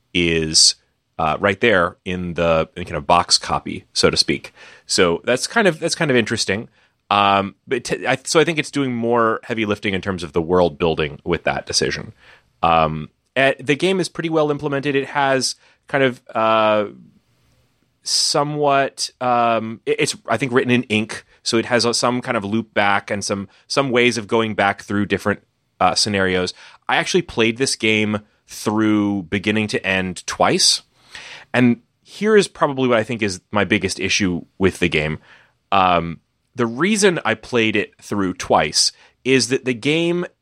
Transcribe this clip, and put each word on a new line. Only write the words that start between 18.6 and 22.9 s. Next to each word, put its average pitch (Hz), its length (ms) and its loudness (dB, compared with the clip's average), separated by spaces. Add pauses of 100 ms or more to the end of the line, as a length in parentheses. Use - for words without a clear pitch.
um, 117 680 0
it, 147 140 -2
it's, - 160 -2 (100)
I 113 120 0
think, 123 140 -4
written 123 200 2
in 120 120 4
ink, 107 400 -2 (180)
so - 160 0
it 110 80 0
has, 117 180 2
uh, 120 80 2
some 123 300 0
kind 123 160 -4
of 98 60 -4
loop 107 300 -4
back 101 360 2